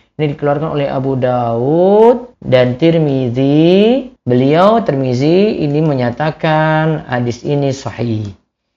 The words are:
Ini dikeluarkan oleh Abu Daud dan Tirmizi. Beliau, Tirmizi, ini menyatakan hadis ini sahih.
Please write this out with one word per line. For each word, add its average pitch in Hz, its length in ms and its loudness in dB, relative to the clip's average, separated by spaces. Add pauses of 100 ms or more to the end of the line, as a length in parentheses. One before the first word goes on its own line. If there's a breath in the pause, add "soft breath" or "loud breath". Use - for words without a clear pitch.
(220 loud breath)
Ini 156 40 -2 (120)
dikeluarkan 147 320 -4
oleh 147 160 -4
Abu 135 320 -4
Daud 139 1200 0
dan 127 400 2
Tirmizi. 160 1300 2 (160)
Beliau, 156 640 2
Tirmizi, 147 800 0
ini 147 160 -2
menyatakan 156 1300 -2
hadis 120 320 -4
ini 143 320 -2
sahih. 110 640 -8 (400)